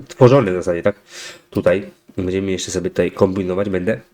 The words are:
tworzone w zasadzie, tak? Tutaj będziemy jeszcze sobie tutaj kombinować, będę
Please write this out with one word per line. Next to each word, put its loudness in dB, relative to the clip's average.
tworzone 6
w -2
zasadzie, -2
tak? 0
Tutaj 0
będziemy -2
jeszcze -6
sobie -4
tutaj -2
kombinować, -2
będę -2